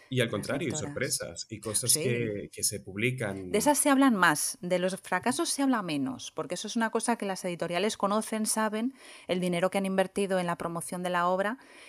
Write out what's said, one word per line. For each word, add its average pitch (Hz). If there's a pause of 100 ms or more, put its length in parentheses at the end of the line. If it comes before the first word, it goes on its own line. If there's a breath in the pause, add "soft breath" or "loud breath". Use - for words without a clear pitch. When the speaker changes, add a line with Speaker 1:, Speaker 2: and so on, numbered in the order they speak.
(120 soft breath)
Speaker 1:
Y 127
al 117
Speaker 2:
las -
Speaker 1:
contrario, 120
y -
Speaker 2:
lectoras. -
Speaker 1:
sorpresas, -
y 104
cosas 110
Speaker 2:
Sí. 139
Speaker 1:
que, 113
que 101
se 101
publican. 101
Speaker 2:
De 202
esas 285
se 294
hablan 269
más, 170
de 180
los 185
fracasos 240
se -
habla 254
menos, 143
porque 156
eso 180
es -
una 226
cosa 233
que 214
las 190
editoriales 175
conocen, 214
saben 220 (340 loud breath)
el 185
dinero 180
que 196
han 190
invertido 190
en 175
la 170
promoción 170
de 180
la 175
obra, 196 (320 loud breath)